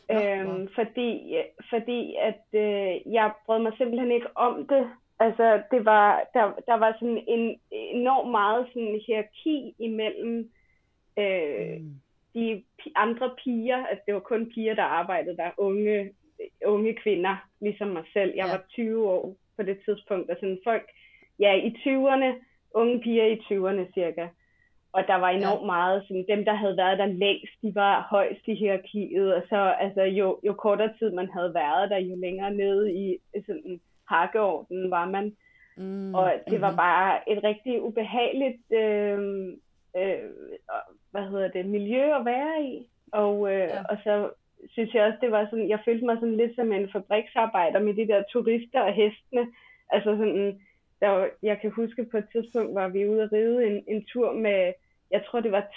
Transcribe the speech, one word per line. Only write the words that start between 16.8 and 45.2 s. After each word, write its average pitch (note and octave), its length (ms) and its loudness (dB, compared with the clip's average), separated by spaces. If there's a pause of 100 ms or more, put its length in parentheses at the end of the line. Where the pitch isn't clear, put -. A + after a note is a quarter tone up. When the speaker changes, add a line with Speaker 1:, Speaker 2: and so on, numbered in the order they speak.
Speaker 2:
kvinder, F#3+ 420 0 (240)
ligesom G#3 280 -4
mig E3 240 -6
selv. G3 240 2
Jeg F#3+ 100 -2
Speaker 1:
Ja. F3+ 60 -2
Speaker 2:
var F#3+ 160 -4
tyve A3 420 -2
år F#3 260 -2 (200)
på G#3+ 60 -6
det G3 220 -4
tidspunkt, G3+ 460 -4
og F3 100 -4
sådan F#3+ 240 -4
folk, A3+ 220 -2 (520)
ja, G3+ 160 6
i G#3 160 2
tyverne, C4+ 640 2 (400)
unge A#3 260 2
piger A3+ 260 2
i A3 100 4
tyverne G3 580 -2
cirka. E3+ 340 -2 (640)
Og F#3 140 2
der G3 80 4
var F3+ 160 4
Speaker 1:
Ja. F#3 80 2
Speaker 2:
enormt G3 280 0
meget, F#3 420 2
sådan, F#3 200 -4
dem, G#3 160 0
der G#3 100 4
havde G3+ 220 0
været F#3 220 4
der G3+ 80 2
længst, G3 460 0 (100)
de G#3 120 -4
var G3+ 360 4
højst G3+ 380 2
i A3 60 -2
hierarkiet, G3 800 0
og F3+ 140 0
så, G#3+ 80 0 (240)
altså, G3 220 0
jo, F#3+ 400 2
jo G#3 100 0
kortere G#3 460 0
tid A3 120 0
man F3+ 200 -4
havde F3 240 -4
været E3+ 360 0
der, G3+ 80 0
jo F#3 180 -4
længere F#3 340 -6
nede G3 440 0
i F#3+ 240 -4 (280)
sådan F3 340 -10 (280)
hakkeordenen F#3 840 0
var F3 140 0
man. G3+ 320 -4 (400)
Speaker 1:
Mm, F#3+ 380 -8
Speaker 2:
Og F#3 180 4 (180)
det A3 100 2
var G3 100 2
Speaker 1:
mhm. E3+ 60 -4
Speaker 2:
bare F3 560 2
et G3+ 120 -2
rigtig G#3+ 380 -2
ubehageligt, A#3 880 -2
øhm, G3+ 880 -2 (360)
øh, F3+ 340 -4 (800)
hvad G3+ 200 -6
hedder G3 180 -2
det, F#3 180 -6
miljø A3+ 500 0
at B3+ 80 -2
være D4 380 -2
i. B3 260 -8 (240)
Og, G#3 400 0
øh, G3 60 0 (100)
Speaker 1:
Ja. G3 220 -6
Speaker 2:
og G#3 140 -2
så G#3 260 0 (400)
synes A3+ 240 -4
jeg G#3+ 100 6
også, A3 160 2